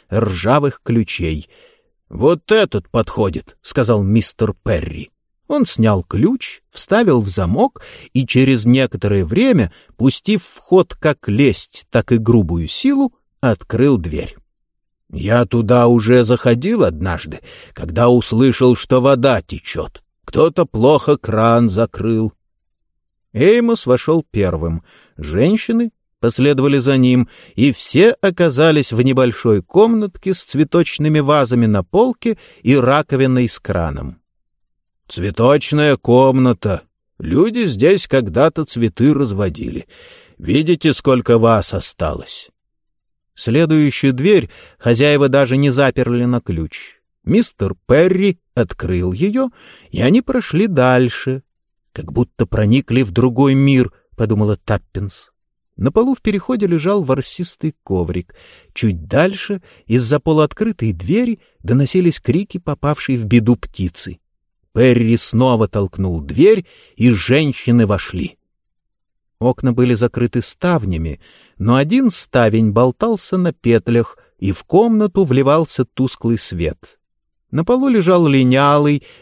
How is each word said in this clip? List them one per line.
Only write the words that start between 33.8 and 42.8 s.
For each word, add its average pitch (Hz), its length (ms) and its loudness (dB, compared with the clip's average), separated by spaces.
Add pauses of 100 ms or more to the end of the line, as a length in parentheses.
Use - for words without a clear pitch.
«Цветочная 139 880 0
комната. 127 840 2 (340)
Люди 214 480 -2
здесь 156 420 2
когда-то 135 580 0
цветы 120 480 0
разводили. 101 760 -4 (500)
Видите, 151 560 0
сколько 120 460 2
ваз 110 340 2
осталось?» - 800 -8 (880)